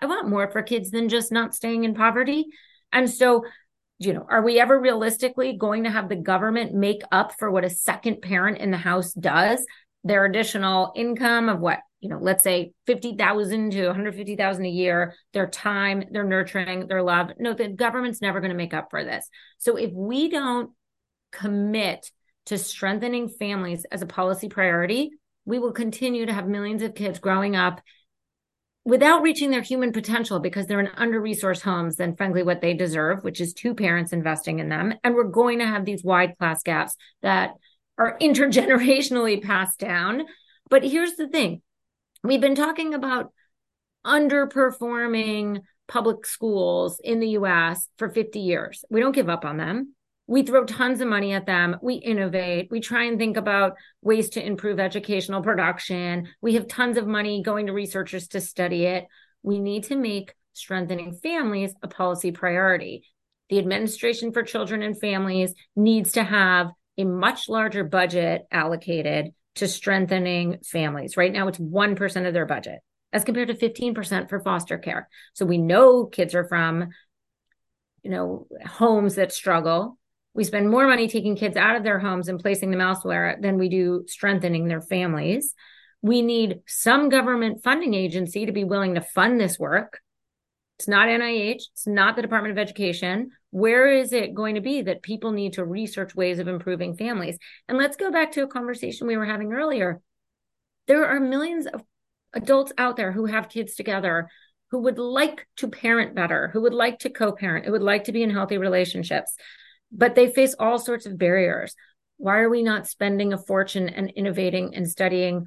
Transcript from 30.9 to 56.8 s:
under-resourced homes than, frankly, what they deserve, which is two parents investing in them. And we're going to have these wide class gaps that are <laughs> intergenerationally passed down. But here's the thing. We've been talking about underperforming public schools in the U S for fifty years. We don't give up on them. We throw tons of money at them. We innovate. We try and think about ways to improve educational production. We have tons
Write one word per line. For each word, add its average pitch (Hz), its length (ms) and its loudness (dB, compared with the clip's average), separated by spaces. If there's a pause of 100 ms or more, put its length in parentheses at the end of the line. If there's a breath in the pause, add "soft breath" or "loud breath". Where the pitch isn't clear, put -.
under-resourced 214 640 -2
homes 170 360 -2
than, 175 200 -4
frankly, 185 260 0
what 175 200 0
they 170 100 2
deserve, 165 500 0
which - 180 -6
is 175 120 -4
two 240 220 -4
parents 175 400 0
investing 160 460 -2
in 156 100 -4
them. 175 240 -2 (100)
And 240 100 4
we're 240 100 4
going 233 340 2
to 233 80 0
have 208 180 -2
these 190 180 -4
wide 180 360 2
class 165 240 -2
gaps 160 340 -2 (240 soft breath)
that 190 320 0 (460 soft breath)
are - 200 0
<laughs> - 40 -6
intergenerationally 254 1200 4
passed 190 360 -2
down. 196 440 -2 (480 loud breath)
But 262 140 8
here's 330 320 0
the 311 120 -4
thing. 226 320 0 (640)
We've 254 180 2
been 277 140 4
talking 311 400 -2
about 262 380 -4 (720)
underperforming 233 1500 0 (260 soft breath)
public 226 380 0
schools 180 800 0
in 226 180 0
the 226 100 0
U 202 160 0
S 175 420 0 (100)
for 226 100 -4
fifty 220 320 -4
years. - 480 -4
We 220 120 2
don't 269 140 2
give 240 140 2
up 165 160 -2
on 151 140 -6
them. 208 360 -6 (320)
We 262 160 4
throw 254 220 4
tons 247 360 4
of 254 80 0
money 202 240 0
at 190 140 -2
them. 175 340 2
We 247 140 -2
innovate. 185 760 -2
We 226 100 -4
try 233 240 0
and 233 140 0
think 220 200 0
about 196 380 2 (260 loud breath)
ways 214 280 2
to - 140 -6
improve 202 340 -4
educational 190 640 -2
production. 175 840 -2 (140 loud breath)
We 226 120 2
have 226 140 0
tons 247 300 0